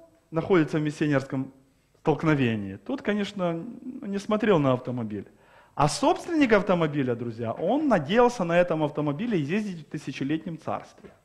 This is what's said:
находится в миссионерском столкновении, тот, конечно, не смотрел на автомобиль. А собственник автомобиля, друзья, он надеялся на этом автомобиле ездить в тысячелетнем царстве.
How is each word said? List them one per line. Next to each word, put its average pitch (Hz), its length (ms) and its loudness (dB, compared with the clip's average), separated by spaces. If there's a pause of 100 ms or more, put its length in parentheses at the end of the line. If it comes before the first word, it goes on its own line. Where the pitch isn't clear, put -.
(320)
находится 160 460 4
в 156 40 2
миссионерском 143 720 0 (480)
столкновении, 123 800 2
тот, - 240 -6
конечно, 190 600 -2 (220)
не 196 360 -8
смотрел 208 400 2
на 135 120 4
автомобиль. 120 540 -4 (500)
А 147 120 2
собственник 302 680 2
автомобиля, 151 600 2
друзья, 113 360 -6
он 277 360 -2
надеялся 214 560 2
на 170 140 2
этом 170 260 2
автомобиле 151 540 -2
ездить 170 480 -4
в - 40 -20
тысячелетнем 156 680 -6
царстве. - 520 -10 (160)